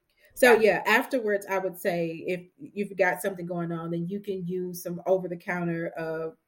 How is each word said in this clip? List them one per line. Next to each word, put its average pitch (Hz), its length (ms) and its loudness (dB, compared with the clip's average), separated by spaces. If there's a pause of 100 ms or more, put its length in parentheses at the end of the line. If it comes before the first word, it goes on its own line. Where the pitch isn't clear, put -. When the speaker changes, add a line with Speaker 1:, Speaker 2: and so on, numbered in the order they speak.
(360)
Speaker 1:
So 247 180 8
Speaker 2:
Yeah. 214 80 6
Speaker 1:
yeah, 190 240 4
afterwards, 214 640 2
I 190 100 0
would 185 200 -4
say 170 480 -2
if 175 140 -2 (160)
you've 196 400 -8
got 180 240 2
something 180 240 -4
going 170 260 -4
on, 170 200 -4
then 170 160 -2
you 202 140 -4
can 190 260 -6
use 180 360 -4
some 175 220 -6
over-the-counter, 175 920 -2
uh, 160 320 -4 (180)